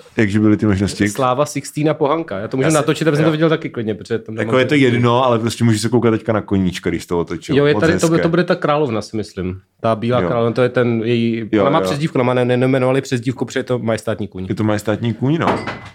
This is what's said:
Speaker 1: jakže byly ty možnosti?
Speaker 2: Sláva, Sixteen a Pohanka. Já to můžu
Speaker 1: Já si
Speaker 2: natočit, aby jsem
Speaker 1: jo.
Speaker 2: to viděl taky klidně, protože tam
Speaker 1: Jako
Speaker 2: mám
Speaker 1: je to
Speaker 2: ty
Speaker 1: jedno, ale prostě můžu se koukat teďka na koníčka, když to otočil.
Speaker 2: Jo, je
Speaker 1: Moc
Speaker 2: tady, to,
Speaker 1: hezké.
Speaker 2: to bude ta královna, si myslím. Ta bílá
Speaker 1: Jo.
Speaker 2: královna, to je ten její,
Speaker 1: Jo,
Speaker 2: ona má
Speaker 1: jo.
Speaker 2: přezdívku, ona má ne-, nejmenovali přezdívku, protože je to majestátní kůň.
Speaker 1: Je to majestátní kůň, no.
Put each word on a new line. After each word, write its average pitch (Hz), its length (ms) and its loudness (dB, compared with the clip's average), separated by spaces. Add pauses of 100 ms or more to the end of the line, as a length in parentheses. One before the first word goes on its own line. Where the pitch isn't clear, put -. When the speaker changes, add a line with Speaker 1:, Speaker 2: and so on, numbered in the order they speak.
(160)
Speaker 1:
jakže 107 240 2
byly 107 160 4
ty 110 100 0
možnosti? 101 420 0
Speaker 2:
Sláva, 127 380 0
Sixteen 147 440 -4
a 147 40 0
Pohanka. 151 440 -2
Já 110 100 -8
to 139 80 -6
můžu 135 80 0
Speaker 1:
Já 160 60 2
si 160 40 2
Speaker 2:
natočit, 151 340 0
aby 147 80 2
jsem 156 80 2
Speaker 1:
jo. 160 40 2
Speaker 2:
to 160 40 4
viděl 156 160 2
taky 156 220 -2
klidně, 110 240 -4
protože 104 240 -6
tam 110 180 -12
Speaker 1:
Jako 107 160 -2
Speaker 2:
mám 127 60 4
Speaker 1:
je 127 60 4
to - 100 0
Speaker 2:
ty 143 60 4
Speaker 1:
jedno, 120 440 4
ale 120 140 2
prostě 113 260 -2
můžu 110 140 4
se 110 100 -2
koukat 117 240 4
teďka 110 200 0
na 104 80 0
koníčka, 95 500 -2
když 82 160 -4
to 87 120 -2
otočil. 85 380 -4
Speaker 2:
Jo, 143 100 4
je 147 80 2
Speaker 1:
Moc - 60 -2
Speaker 2:
tady, 160 180 4
to, 170 100 2
Speaker 1:
hezké. 165 140 2
Speaker 2:
to 170 60 2
bude 170 160 2
ta 175 100 0
královna, 147 480 -2
si - 140 -10
myslím. 95 440 -6 (200)
Ta 113 160 0
bílá 117 240 0
Speaker 1:
Jo. 87 80 0
Speaker 2:
královna, 117 240 0
to 127 100 0
je 123 60 4
ten 120 360 0
její, 117 480 0
Speaker 1:
Jo, 107 100 4
Speaker 2:
ona 143 80 4
má 160 80 2
Speaker 1:
jo. 190 60 0
Speaker 2:
přezdívku, 160 340 -2
ona 123 60 2
má 127 100 2
ne-, 123 220 2
nejmenovali 131 440 2
přezdívku, 123 440 -4
protože 127 160 -6
je - 40 -4
to 123 140 -2
majestátní 107 500 -4
kůň. 92 200 -10
Speaker 1:
Je 107 60 -4
to 107 100 -2
majestátní 107 500 -2
kůň, 147 260 0
no. - 180 0 (360)